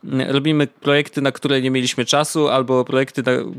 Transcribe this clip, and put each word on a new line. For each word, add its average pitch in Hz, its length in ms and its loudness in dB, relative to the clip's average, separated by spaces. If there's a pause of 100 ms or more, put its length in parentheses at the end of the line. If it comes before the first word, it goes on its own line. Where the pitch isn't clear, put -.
mm, 131 280 -2
robimy 143 360 2
projekty, 147 540 -2
na 139 100 0
które 135 300 -2
nie 131 100 0
mieliśmy 123 340 -2
czasu, 151 440 0
albo 127 360 2
projekty, 131 380 -2
na, 127 80 0 (280)